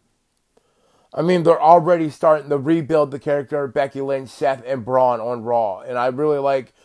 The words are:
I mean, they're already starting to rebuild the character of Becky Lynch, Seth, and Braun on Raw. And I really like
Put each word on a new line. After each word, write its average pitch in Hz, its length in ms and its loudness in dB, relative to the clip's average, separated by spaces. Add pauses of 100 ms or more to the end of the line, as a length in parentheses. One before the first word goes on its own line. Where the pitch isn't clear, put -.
(1120)
I 156 120 -4
mean, 175 180 2
they're 160 180 4
already 165 520 4
starting 151 380 0
to 147 100 0
rebuild 151 500 0
the 139 80 -10
character 143 460 -4
of 127 100 -8
Becky 139 260 -4
Lynch, 135 300 -6
Seth, 135 340 -4
and 123 220 -6
Braun 127 340 2
on 120 220 -6
Raw. 110 380 -2
And 123 180 -8
I 120 100 0
really 143 300 -2
like 139 340 -2 (140)